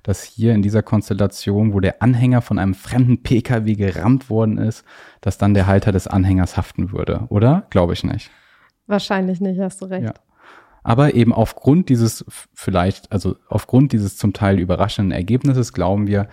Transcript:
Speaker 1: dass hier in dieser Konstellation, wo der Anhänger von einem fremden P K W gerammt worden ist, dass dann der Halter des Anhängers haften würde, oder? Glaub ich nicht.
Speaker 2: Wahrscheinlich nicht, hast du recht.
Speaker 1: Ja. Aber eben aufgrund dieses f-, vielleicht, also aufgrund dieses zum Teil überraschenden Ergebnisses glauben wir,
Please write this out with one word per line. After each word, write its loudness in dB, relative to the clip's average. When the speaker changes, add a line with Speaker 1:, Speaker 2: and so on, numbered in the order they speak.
Speaker 1:
dass -4
hier 0
in 2
dieser 2
Konstellation, -2
wo 0
der -2
Anhänger 2
von -4
einem 0
fremden 0
P 0
K -2
W 0
gerammt -2
worden 0
ist, -4
dass -4
dann 2
der 2
Halter 2
des -2
Anhängers 0
haften -6
würde, -6
oder? 2
Glaub 2
ich -4
nicht. -8
Speaker 2:
Wahrscheinlich -2
nicht, -4
hast -6
du -12
recht. -8
Speaker 1:
Ja. -6
Aber 2
eben 4
aufgrund 2
dieses 0
f-, -20
vielleicht, -2
also -4
aufgrund 2
dieses -2
zum 0
Teil 0
überraschenden 0
Ergebnisses -2
glauben 0
wir, 0